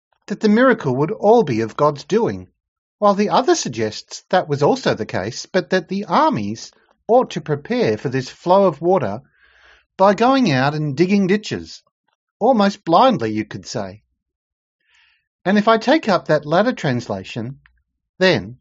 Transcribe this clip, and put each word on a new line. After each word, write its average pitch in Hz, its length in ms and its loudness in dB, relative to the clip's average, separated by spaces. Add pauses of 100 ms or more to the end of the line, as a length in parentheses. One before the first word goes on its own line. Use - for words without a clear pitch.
(260)
that 202 140 -8
the 214 80 2
miracle 214 480 2
would 156 160 -2
all 220 320 4
be 120 160 -2
of 110 160 -6
God's 143 260 0
doing, 139 460 -4 (500)
while 202 160 4
the 202 140 0
other 240 260 2
suggests 110 760 -8
that 175 180 0
was 143 160 -2
also 190 300 0
the 107 120 -8
case, 104 400 -6
but 180 240 -4
that 185 160 -2
the 196 200 -8
armies 170 640 -2 (360)
ought 240 220 2
to 175 100 -8
prepare 147 560 -2
for 135 120 -4
this 127 200 -4
flow 190 380 2
of 151 140 -2
water 160 420 -2 (760)
by 196 180 4
going 247 360 2
out 135 240 0
and 151 220 -4
digging 190 300 2
ditches, 170 560 -4 (560)
almost 202 460 0
blindly, 170 480 2
you 107 120 -2
could 104 220 -16
say. 104 360 -10 (1400)
And 202 140 2
if 208 100 0
I 226 100 4
take 269 300 0
up 175 180 0
that 151 180 0
latter 190 280 0
translation, 117 880 -6 (580)
then 127 420 0